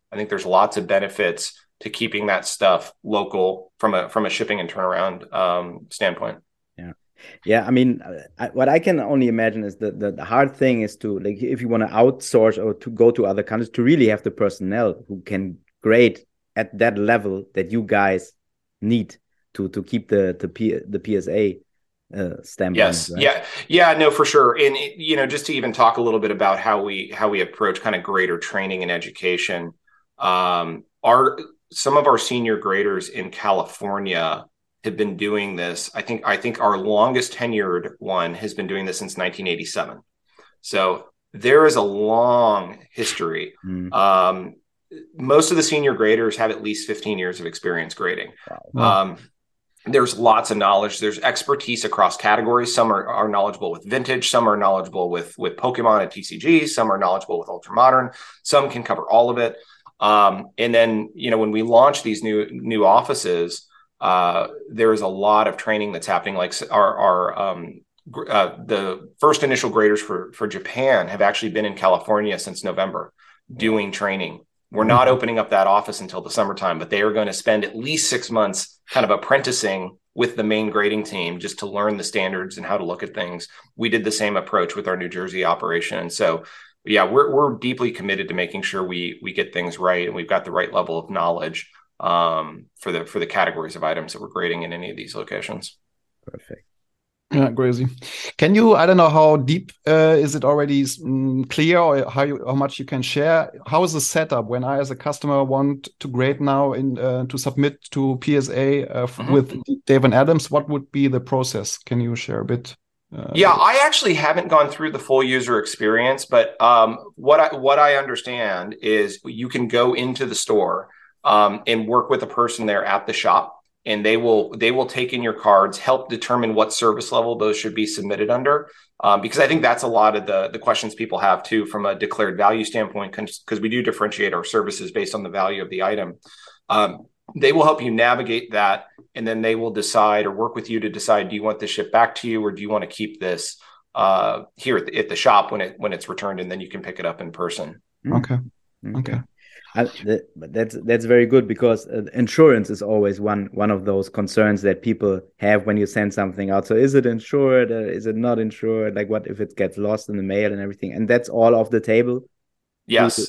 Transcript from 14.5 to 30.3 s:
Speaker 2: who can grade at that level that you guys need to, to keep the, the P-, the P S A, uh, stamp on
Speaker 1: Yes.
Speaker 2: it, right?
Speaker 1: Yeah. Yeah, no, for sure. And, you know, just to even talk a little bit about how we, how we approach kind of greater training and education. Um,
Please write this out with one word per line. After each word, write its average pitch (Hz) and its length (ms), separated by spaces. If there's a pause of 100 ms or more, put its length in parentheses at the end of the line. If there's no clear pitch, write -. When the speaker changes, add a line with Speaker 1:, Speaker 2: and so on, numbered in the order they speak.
Speaker 2:
who 95 140
can 95 380 (220)
grade 113 380 (380)
at 107 200
that 113 200
level 101 560
that 95 180
you 113 120
guys 98 500 (480)
need 110 340 (380)
to, 95 160
to 95 120
keep 104 280
the, 95 280
the 90 120
P-, 110 360
the 98 140
P 104 160
S 87 140
A, 101 300 (540)
uh, 92 300
stamp 92 300
on - 20
Speaker 1:
Yes. 85 340
Speaker 2:
it, 85 40
right? 85 100
Speaker 1:
Yeah. - 220 (220)
Yeah, 165 300
no, 156 140
for 151 120
sure. 131 320
And, 139 220 (200)
you 156 180
know, 139 100
just 135 220
to 160 60
even 123 200
talk 117 240
a 120 40
little 113 180
bit 104 100
about 98 300
how 104 240
we, 98 260
how 107 200
we 101 120
approach 92 400
kind 104 140
of 87 80
greater 92 340
training 95 460
and 87 80
education. 87 840 (460)
Um, 90 640 (200)